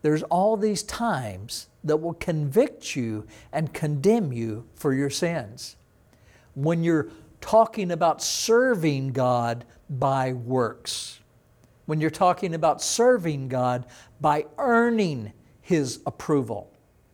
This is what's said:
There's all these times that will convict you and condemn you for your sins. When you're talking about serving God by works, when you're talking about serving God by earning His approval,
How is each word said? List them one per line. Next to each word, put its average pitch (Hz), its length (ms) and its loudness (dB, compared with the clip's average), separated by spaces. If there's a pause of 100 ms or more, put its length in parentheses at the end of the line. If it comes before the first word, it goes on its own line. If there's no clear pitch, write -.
There's 156 220 2
all 202 340 2
these 208 260 0
times 120 840 -6 (160)
that 151 140 2
will 165 160 -4
convict 156 840 -2
you 113 300 -4 (260)
and 156 220 -4
condemn 151 580 0
you 113 440 -8
for 143 180 -2
your 139 160 0
sins. 139 680 -6 (760)
When 165 300 0
you're 160 260 2 (320)
talking 220 500 2
about 170 300 2
serving 165 920 0
God 120 520 0 (240)
by 135 440 0
works, 120 840 -4 (680)
when 156 140 -2
you're 156 100 2
talking 180 460 2
about 156 260 2
serving 170 680 2
God 127 360 0 (360)
by 151 240 2 (120)
earning 220 760 0 (280)
His 143 440 0
approval, 113 680 -2 (420)